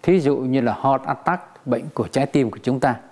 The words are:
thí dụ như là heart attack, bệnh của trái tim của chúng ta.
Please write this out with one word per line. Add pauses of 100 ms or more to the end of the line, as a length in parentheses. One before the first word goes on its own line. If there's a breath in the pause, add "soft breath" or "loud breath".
thí
dụ
như
là
heart
attack,
bệnh (100)
của
trái
tim
của
chúng
ta. (180)